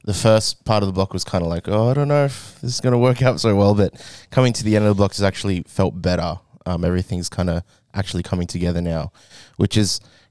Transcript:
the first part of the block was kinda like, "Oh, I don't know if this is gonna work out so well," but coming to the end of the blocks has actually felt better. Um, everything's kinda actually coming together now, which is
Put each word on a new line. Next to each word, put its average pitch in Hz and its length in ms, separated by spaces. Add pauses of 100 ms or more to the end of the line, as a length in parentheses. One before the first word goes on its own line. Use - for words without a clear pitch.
the 104 100
first 110 500
part 107 200
of - 20
the 95 60
block 95 200
was 92 120
kinda 87 240
like, 85 180
"Oh, 107 240
I 131 40
don't 143 120
know 143 200
if - 360
this 123 120
is - 60
gonna 123 200
work 123 200
out 120 200
so 107 160
well," 101 180
but 101 260 (300)
coming 127 220
to - 100
the 107 140
end 104 80
of 104 60
the 101 40
blocks 98 220
has 104 80
actually 95 420
felt 92 340
better. 85 380 (280)
Um, 87 180
everything's 90 440
kinda 87 360 (300)
actually 92 280
coming 87 240
together 87 360
now, 82 280 (460)
which - 200
is 104 240 (300)